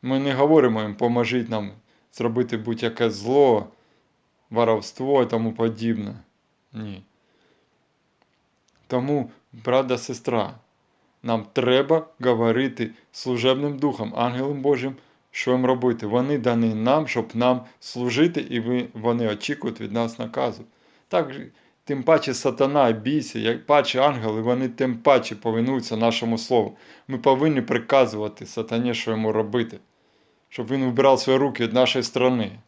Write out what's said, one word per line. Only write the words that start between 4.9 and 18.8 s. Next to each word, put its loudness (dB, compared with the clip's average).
і 2
тому -2
подібне». -4
Ні. -14
Тому, -2
брат 0
та -2
сестра, -4
нам -2
треба 2
говорити 0
служебним -2
духом, -2
ангелом -4
Божим, 0
що -2
їм 2
робити. 0
Вони 0
дані 0
нам, 2
щоб -4
нам 2
служити, 0
і -6
ви-, -4